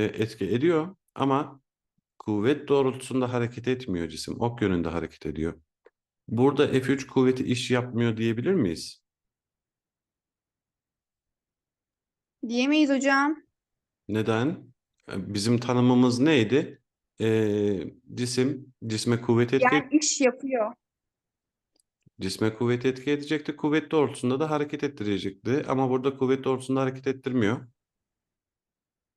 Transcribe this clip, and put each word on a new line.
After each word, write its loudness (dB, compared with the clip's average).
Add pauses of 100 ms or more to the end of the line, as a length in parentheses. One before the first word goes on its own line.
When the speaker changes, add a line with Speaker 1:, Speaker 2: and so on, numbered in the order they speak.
(140)
Speaker 1:
etki -4
ediyor 0 (180)
ama -2 (580)
kuvvet -2
doğrultusunda 0
hareket -4
etmiyor -4
cisim, -10
ok -2
yönünde 0
hareket -8
ediyor. -6 (680)
Burada 2
F 0
üç -2
kuvveti 2
iş -2
yapmıyor 0
diyebilir -2
miyiz? -4 (3500)
Speaker 2:
Diyemeyiz 2
hocam. 2 (680)
Speaker 1:
Neden? -2 (380)
E, -8
bizim 2
tanımımız 4
neydi? 2 (380)
E, 0 (240)
cisim, -2 (120)
cisme 0
kuvvet 2
etki 4
Speaker 2:
Yani 0
iş 0
yapıyor. -2 (1500)
Speaker 1:
Cisme -2
kuvvet -2
etki -2
edecekti. -4
Kuvvet 0
doğrultusunda 0
da -2
hareket -2
ettirecekti. -2
Ama 0
burada 0
kuvvet 0
doğrultusunda -2
hareket -4
ettirmiyor. -2 (1500)